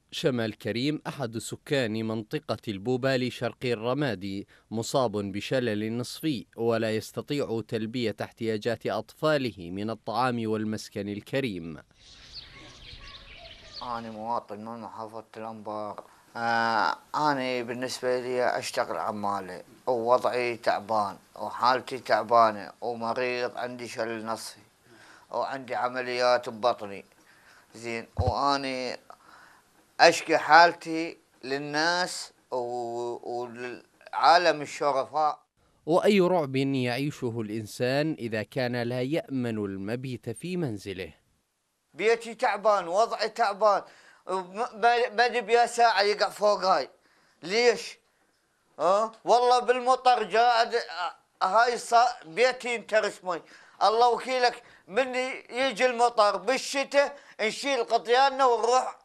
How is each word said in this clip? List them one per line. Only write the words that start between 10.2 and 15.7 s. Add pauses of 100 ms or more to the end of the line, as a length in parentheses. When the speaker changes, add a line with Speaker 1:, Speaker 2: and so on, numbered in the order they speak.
Speaker 1:
والمسكن
الكريم. (2000)
Speaker 2:
أنا
مواطن
من
محافظة (120)
الأنبار. (320)